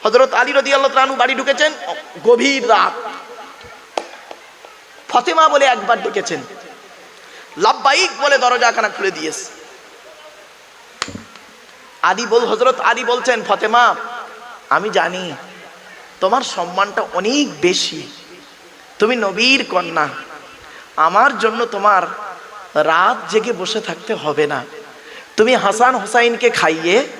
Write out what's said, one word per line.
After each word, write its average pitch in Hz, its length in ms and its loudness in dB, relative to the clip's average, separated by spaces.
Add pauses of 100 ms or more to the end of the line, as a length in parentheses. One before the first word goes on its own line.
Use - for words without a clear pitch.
হযরত 240 320 2
আলী 254 180 2
রাদিয়াল্লাহু 277 360 2
তাআলা 262 140 2
আনহু 269 140 0
বাড়ি 254 180 0
ঢুকেছেন, 277 380 0 (520)
গভীর 240 440 2
রাত। - 420 2 (2000)
ফতেমা 320 400 2
বলে 277 160 4
একবার 233 380 2
ডেকেছেন, 175 400 -6 (1120)
লাব্বাইক 269 540 2 (100)
বলে 277 180 2
দরজাখানা 233 500 2
খুলে 196 220 -4
দিয়েছে। 156 340 -8 (2500)
আলী 196 240 0
বল-, 233 200 4
হযরত 233 340 0
আলী 233 240 0
বলছেন, 240 440 0
"ফতেমা, 233 460 2 (760)
আমি 180 200 0
জানি 180 420 -4 (880)
তোমার 214 220 2
সম্মানটা 190 600 -4 (100)
অনেক 202 480 -2
বেশি, - 480 -2 (880)
তুমি 226 180 2
নবীর 233 540 0
কন্যা, 165 380 -2 (880)
আমার 202 420 4
জন্য 226 280 0
তোমার 202 360 2 (720)
রাত 165 560 2
জেগে 220 220 -2
বসে 185 280 -4
থাকতে 196 340 -8
হবে 147 320 -2
না, 135 180 -4 (720)
তুমি 233 180 4
হাসান 220 400 2
হুসাইনকে 233 560 2
খাইয়ে 175 560 2 (140)